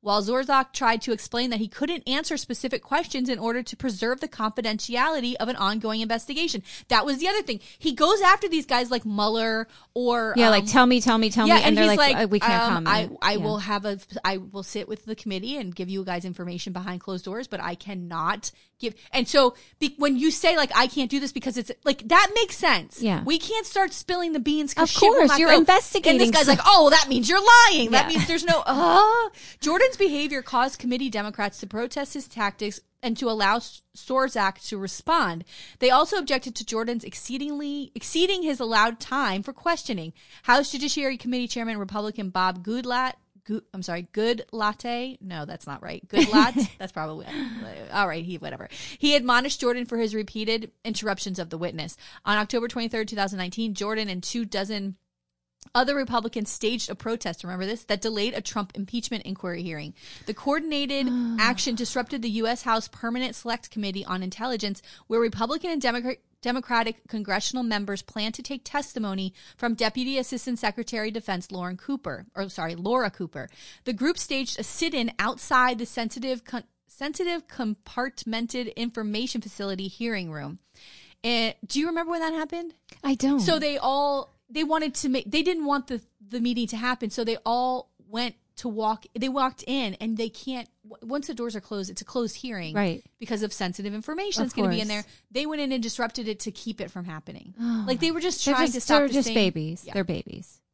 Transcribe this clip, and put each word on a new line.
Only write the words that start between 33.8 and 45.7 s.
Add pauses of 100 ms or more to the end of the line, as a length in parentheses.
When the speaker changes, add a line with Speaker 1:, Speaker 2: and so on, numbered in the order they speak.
Speaker 1:
Sorzak
to
respond. (340)
They
also
objected
to
Jordan's
exceedingly,
exceeding
his
allowed
time
for
questioning. (300)
House
Judiciary
Committee
Chairman
Republican
Bob
Goodlatte, (300)
Gu-, (100)
I'm
sorry,
Goodlatte?
No,
that's
not